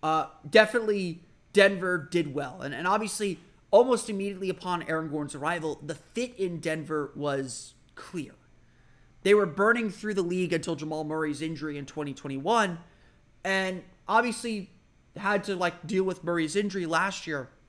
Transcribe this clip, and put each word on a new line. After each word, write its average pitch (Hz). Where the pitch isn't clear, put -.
uh, 156
definitely 208
Denver 190
did 156
well. 135
And, 139
and 151
obviously, 202
almost 233
immediately 196
upon 180
Aaron 160
Gordon's 147
arrival, 156
the 147
fit 247
in 175
Denver 156
was 139
clear. -
They 196
were 208
burning 214
through 208
the 190
league 175
until 165
Jamal 156
Murray's 151
injury 156
in 143
twenty 147
twenty-one, 165
and 190
obviously 226
had 202
to, 196
like, 175
deal 190
with 185
Murray's 165
injury 196
last 170
year. 143